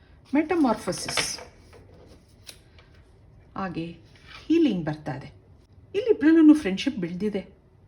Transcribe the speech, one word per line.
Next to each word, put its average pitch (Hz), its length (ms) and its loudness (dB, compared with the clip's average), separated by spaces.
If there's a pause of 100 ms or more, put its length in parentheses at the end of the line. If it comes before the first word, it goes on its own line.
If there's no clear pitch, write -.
(340)
ಮೆಟಮಾರ್ಫೋಸಿಸ್, 294 1040 -2 (2250)
ಹಾಗೆ 170 540 -12 (380)
ಹೀಲಿಂಗ್ 269 360 2
ಬರ್ತಾ 151 300 -8
ಇದೆ. 135 120 -14 (680)
ಇಲ್ಲಿ 440 200 0
ಇಬ್ರಲ್ಲೂ 311 400 6
ಫ್ರೆಂಡ್‌ಶಿಪ್ 226 420 -4
ಬೆಳೆದಿದೆ. 185 500 -6 (420)